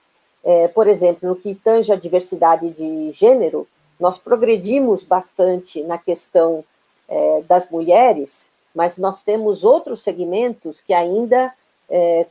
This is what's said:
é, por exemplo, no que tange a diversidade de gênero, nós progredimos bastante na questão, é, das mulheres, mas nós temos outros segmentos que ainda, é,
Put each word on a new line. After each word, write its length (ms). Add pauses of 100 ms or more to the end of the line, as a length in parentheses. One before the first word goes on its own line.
(440)
é, 260
por 180
exemplo, 400
no 80
que 180
tange 380
a 60
diversidade 720
de 420
gênero, 560 (320)
nós 180
progredimos 840
bastante 800
na 140
questão, 680 (460)
é, 380
das 220
mulheres, 840 (220)
mas 240
nós 260
temos 400
outros 400
segmentos 800
que 120
ainda, 580 (380)
é, 420